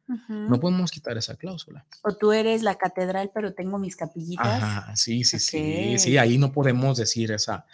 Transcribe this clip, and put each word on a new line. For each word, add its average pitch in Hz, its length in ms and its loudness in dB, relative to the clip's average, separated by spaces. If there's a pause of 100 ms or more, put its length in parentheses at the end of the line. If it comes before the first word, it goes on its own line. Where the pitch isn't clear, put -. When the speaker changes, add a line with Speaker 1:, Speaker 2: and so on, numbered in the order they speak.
Speaker 1:
Ujú. 220 400 -6
Speaker 2:
No 123 100 6
podemos 180 320 2
quitar 120 280 -8
esa - 180 -8
cláusula. - 480 -14 (180)
Speaker 1:
O 208 140 -2
tú 214 160 4
eres 220 300 2
la 196 140 0
catedral, 185 580 -2
pero 208 200 -4
tengo 190 240 -6
mis 190 180 -6
capillitas. 165 500 -6
Speaker 2:
Ajá, 107 500 -2
sí, 120 280 0
sí, - 140 0
sí, 156 580 -2
Speaker 1:
Ok. - 40 2
Speaker 2:
sí, 131 180 4
ahí 120 200 6
no 139 120 4
podemos 135 460 2
decir 113 340 0
esa, 107 440 -4